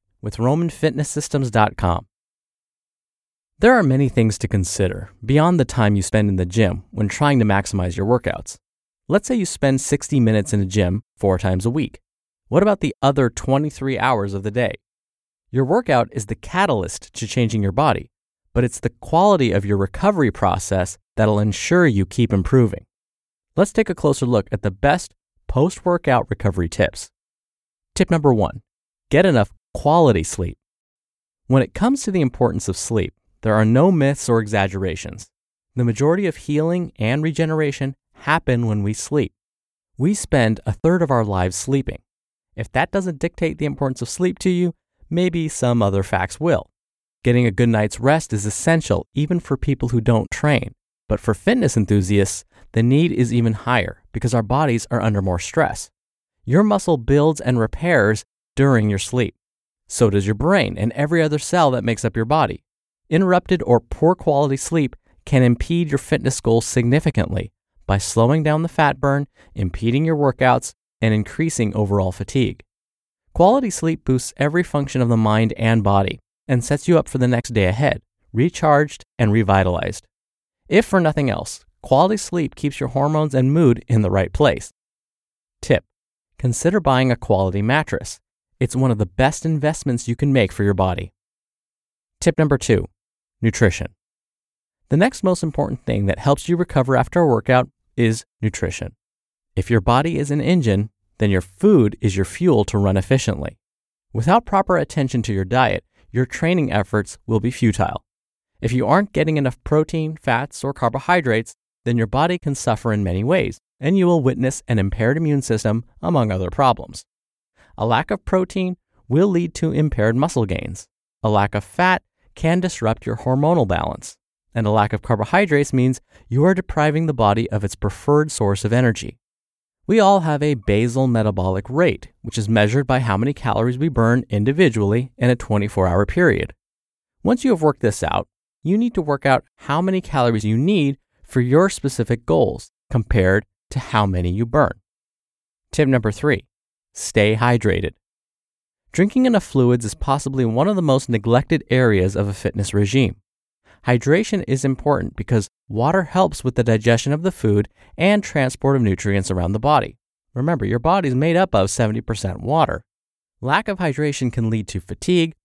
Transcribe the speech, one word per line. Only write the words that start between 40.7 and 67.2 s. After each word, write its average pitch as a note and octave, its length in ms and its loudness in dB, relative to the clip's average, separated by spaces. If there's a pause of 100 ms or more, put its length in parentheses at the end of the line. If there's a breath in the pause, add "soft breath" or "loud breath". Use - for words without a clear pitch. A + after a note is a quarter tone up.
third E3+ 300 2
of D3 100 0
our A#2 120 2
lives F#2 300 -2
sleeping. - 480 -4 (540)
If - 160 -10
that C#3+ 180 0
doesn't F#3 300 -4
dictate D#3+ 380 -4
the D3+ 80 -4
importance C#3 360 -4
of A#2+ 60 -8
sleep - 320 -4
to F#3 100 0
you, F3 240 0 (340)
maybe E3+ 400 -2
some A#2+ 320 0
other G2 220 2
facts F#2 380 -4
will. D3+ 320 -2 (500)
Getting B2 240 2
a G#2+ 60 0
good A#2 160 2
night's G#2+ 320 0
rest D3 320 0
is G2+ 120 -4
essential G#2+ 720 -2
even D3+ 240 -2
for C#3 180 -4
people C3 340 -2
who A#2 100 0
don't A2 320 0
train. C#3 420 -2 (340)
But - 120 -2
for A#2 120 0
fitness G#3 440 0
enthusiasts, G2+ 680 0 (280 soft breath)
the A2+ 100 0
need C#3+ 300 4
is A#2 200 0
even A#2 200 2
higher A#2 580 -4
because A#2 240 -2
our A#2 80 2
bodies B2 480 0
are A#2 120 -2
under G#2 200 0
more F#2 160 -2
stress. - 520 -4 (560)
Your D3 160 4
muscle G3 360 0
builds C#3+ 420 2
and B2 180 0
repairs A2+ 680 0 (280)
during B2 360 4
your G2+ 80 -2
sleep. - 360 -4 (540)
So A2+ 220 2
does G2 160 0
your G#2+ 80 0
brain C3 420 0
and A2 160 -2
every D#3 300 0
other D3+ 160 0
cell D#3+ 320 2
that A#2+ 140 -2
makes A2+ 200 -4
up A2 120 -2
your A2+ 100 -2
body. C#3+ 360 -2 (460)
Interrupted F3+ 540 2
or A#2+ 180 2
poor - 340 0
quality C#3+ 440 0
sleep D3+ 360 -2 (300)
can C3 180 2
impede D3+ 480 2
your C#3 80 0
fitness - 440 -4
goals A2+ 240 2
significantly A#2 840 0 (360)